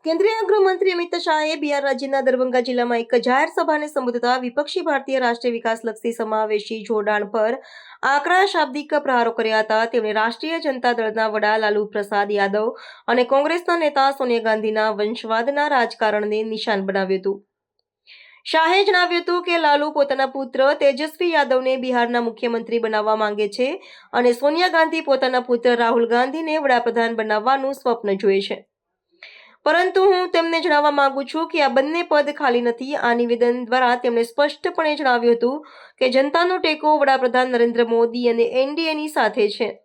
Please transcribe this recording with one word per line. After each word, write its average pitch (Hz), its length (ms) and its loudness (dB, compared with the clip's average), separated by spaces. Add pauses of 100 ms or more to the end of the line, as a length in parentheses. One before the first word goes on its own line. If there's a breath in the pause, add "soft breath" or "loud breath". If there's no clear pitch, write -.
કેન્દ્રીય 392 440 0
ગૃહમંત્રી 381 440 2
અમિત 349 240 -4
શાહે 311 400 0
બિહાર 285 280 -2
રાજ્યના 269 380 -2
દરભંગા 254 380 0
જિલ્લામાં 240 400 -2
એક 233 160 -6
જાહેર 262 400 0
સભાને 302 320 -2
સંબોધતા 247 500 -2
વિપક્ષી 262 440 -6
ભારતીય 269 380 -2
રાષ્ટ્રીય 240 320 -2
વિકાસલક્ષી 226 640 -6
સમાવેશી 214 720 -4
જોડાણ 208 420 -2
પર 220 320 -2 (460 loud breath)
આકરા 294 420 2
શાબ્દિક 294 480 -2
પ્રહારો 254 380 0
કર્યા 220 280 0
હતા. 220 260 2
તેમણે 220 280 -2
રાષ્ટ્રીય 233 460 -2
જનતા 254 340 0
દળના 220 340 -2
વડા 214 300 0
લાલુ 214 280 0
પ્રસાદ 208 460 -2
યાદવ 202 440 0 (320 loud breath)
અને 247 160 2
કોંગ્રેસના 320 540 0
નેતા 285 340 2
સોનિયા 247 300 -2
ગાંધીના 220 480 0
વંશવાદના 226 760 -2
રાજકારણને 214 760 0
નિશાન 220 380 -4
બનાવ્યું 190 400 -2
હતું. 196 260 -6 (1000 loud breath)
શાહે 330 380 2
જણાવ્યું 349 400 2
હતું 349 200 -2
કે 349 140 0
લાલુ 294 340 2
પોતાના 277 340 0
પુત્ર 262 480 0
તેજસ્વી 302 580 0
યાદવને 262 460 2
બિહારના 240 440 0
મુખ્યમંત્રી 233 580 -4
બનાવવા 220 360 0
માંગે 208 320 -2
છે 254 360 -4 (300 loud breath)
અને 240 200 2
સોનિયા 302 340 0
ગાંધી 320 340 0
પોતાના 262 380 0
પુત્ર 240 360 0
રાહુલ 233 320 2
ગાંધીને 277 500 0
વડાપ્રધાન 233 580 0
બનાવવાનું 226 580 0
સ્વપ્ન 233 440 -2
જુએ 196 240 2
છે. - 280 -10 (960 loud breath)
પરંતુ 359 400 2
હું 370 240 4
તેમને 330 320 0
જણાવવા 294 300 4
માંગુ 277 320 2
છું 320 240 -4
કે 330 140 -2
આ 277 60 4
બંને 294 360 0
પદ 294 260 2
ખાલી 262 320 0
નથી. 240 340 -4
આ 240 180 0
નિવેદન 240 520 0
દ્વારા 247 300 2
તેમણે 233 280 -2
સ્પષ્ટપણે 294 720 -2
જણાવ્યું 240 400 2
હતું 247 320 -2 (300 loud breath)
કે 262 120 0
જનતાનો 339 480 2
ટેકો 302 400 2
વડાપ્રધાન 254 520 2
નરેન્દ્ર 233 360 2
મોદી 233 440 0
અને 233 140 2
એન 269 320 0
ડી 330 100 -2
એની 311 220 -4
સાથે 226 420 0
છે. - 360 -6